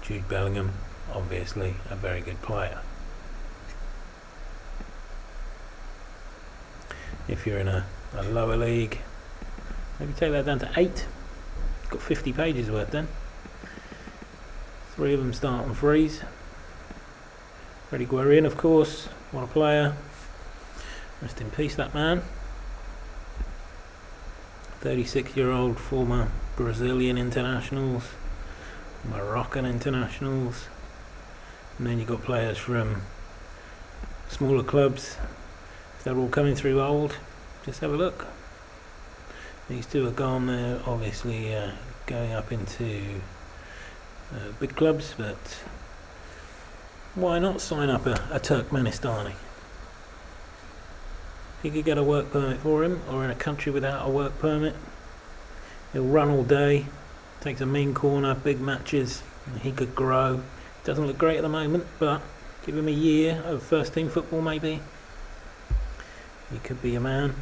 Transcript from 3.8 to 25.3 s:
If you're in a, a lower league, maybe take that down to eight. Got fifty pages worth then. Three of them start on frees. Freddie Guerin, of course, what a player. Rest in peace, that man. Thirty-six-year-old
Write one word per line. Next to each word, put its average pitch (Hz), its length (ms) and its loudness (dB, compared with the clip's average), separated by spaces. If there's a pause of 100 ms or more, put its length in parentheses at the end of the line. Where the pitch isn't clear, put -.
If - 200 -2
you're 104 100 0
in 98 100 2
a, 92 160 4 (320)
a 104 80 -2
lower 110 320 4
league, 117 440 4 (1000)
maybe 147 140 -2
take 160 200 4
that 139 120 4
down 139 140 4
to 120 180 -4
eight. - 300 4 (800)
Got - 140 -4
fifty 147 280 0
pages 135 380 2
worth 107 220 2
then. 151 160 0 (1900)
Three 143 180 4
of 139 60 6
them 127 140 2
start 127 340 0
on 107 80 -2
frees. 151 460 6 (1700)
Freddie 127 160 0
Guerin, 139 420 8
of - 100 2
course, 156 500 6 (240)
what 131 120 -2
a 120 40 -6
player. 147 460 6 (1300)
Rest - 180 -8
in 107 120 -6
peace, 147 240 0
that - 180 -2
man. 160 300 4 (2500)
Thirty-six-year-old 127 1000 2